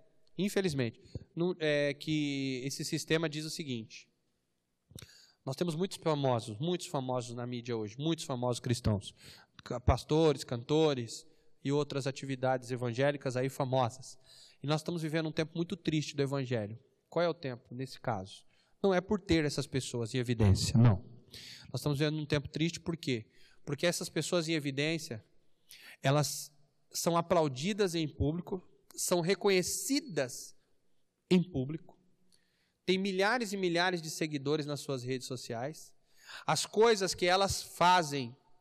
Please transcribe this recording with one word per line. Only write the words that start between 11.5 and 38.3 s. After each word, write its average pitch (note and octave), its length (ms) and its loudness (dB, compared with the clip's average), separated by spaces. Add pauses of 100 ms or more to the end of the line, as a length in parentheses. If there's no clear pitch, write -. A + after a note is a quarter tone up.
e C3+ 80 -4
outras C#3 380 0
atividades C3 640 -2
evangélicas B2+ 640 0
aí C3 140 0
famosas. B2+ 680 0 (460)
E C#3 40 -6
nós D3+ 120 2
estamos E3+ 220 -4
vivendo D#3+ 260 -2
um D3+ 60 -6
tempo D#3 220 -2
muito E3 200 -4
triste D3+ 400 -2
do C#3 60 0
evangelho. B2 580 -2 (300)
Qual E3 120 0
é F3 60 2
o D#3+ 60 0
tempo B2+ 420 -10
nesse C3 240 -10
caso? G2+ 460 -6 (360)
Não G3 120 4
é F3+ 80 4
por F#3+ 180 0
ter D#3+ 240 2
essas C#3+ 240 -2
pessoas B2 480 -4
em - 20 0
evidência, A2+ 600 4
não. A2+ 260 8 (680)
Nós B2+ 100 -6
estamos D3 180 -2
vivendo D#3 180 0
um D3+ 80 -4
tempo C#3+ 220 -2
triste E3 320 -2
por E3 160 -6
quê? A#2+ 300 -4 (400)
Porque C#3+ 200 -2
essas F3 220 0
pessoas E3 400 -2
em E3 60 0
evidência, D3 680 -2 (800)
elas - 480 0 (440)
são E3+ 240 0
aplaudidas E3+ 800 2
em D#3+ 120 0
público, E3+ 580 -4 (300)
são - 240 2
reconhecidas F#3 1400 0 (720)
em F3+ 140 8
público, C#3+ 560 -6 (840)
têm F#3 120 2
milhares G3 540 0
e G3+ 60 -4
milhares F3 440 0
de D#3+ 80 -8
seguidores D3+ 560 -2
nas C#3+ 140 -6
suas C3 240 -6
redes B2+ 240 -4
sociais. B2 640 -8 (560)
As D3 180 2
coisas G#3 480 4
que - 120 -2
elas F#3 360 4
fazem D3 720 4 (280)